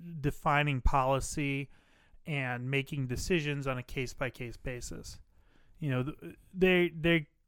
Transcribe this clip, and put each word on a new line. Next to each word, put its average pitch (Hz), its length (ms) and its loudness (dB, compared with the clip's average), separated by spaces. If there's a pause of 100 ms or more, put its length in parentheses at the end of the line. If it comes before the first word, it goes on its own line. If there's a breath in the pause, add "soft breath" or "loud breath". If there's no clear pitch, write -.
(200)
defining 147 600 2
policy 139 880 2 (580 soft breath)
and 127 420 -4
making 135 380 -2
decisions 147 640 -2
on 127 100 -2
a 123 40 -8
case-by-case 123 720 -6
basis. - 640 -12 (600)
You 147 120 -4
know, 127 120 0
th-, 156 320 -10 (200)
they, 180 440 4
they, 160 300 4 (200)